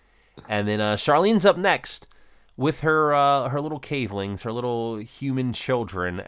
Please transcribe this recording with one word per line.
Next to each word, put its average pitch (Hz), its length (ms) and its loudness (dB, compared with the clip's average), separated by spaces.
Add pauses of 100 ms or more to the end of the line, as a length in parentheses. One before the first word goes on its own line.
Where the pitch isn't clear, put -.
(480)
And 110 180 -2
then, 107 140 0
uh, 107 160 2
Charlene's 190 500 4
up 180 100 6
next 175 520 -2 (480)
with 143 240 0
her, 156 340 2
uh, 143 340 4
her 139 120 -2
little 151 200 -6
cavelings, 101 640 -4
her 113 100 -6
little 117 440 -4
human 127 560 -4
children, 95 760 -2